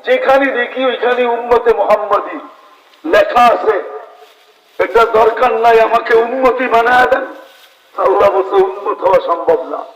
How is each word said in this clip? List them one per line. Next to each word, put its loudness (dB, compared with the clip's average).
যেখানে 2
দেখি -4
ওইখানে -2
উম্মতে 0
মুহাম্মদী -4
লেখা 0
আছে, 2
"এটা 2
দরকার 0
নাই, 2
আমাকে 0
উম্মতি 0
বানায়া 2
দেন।" -2
আল্লাহ 2
বলছে, 2
"উম্মত -6
হওয়া 4
সম্ভব -2
না।" -8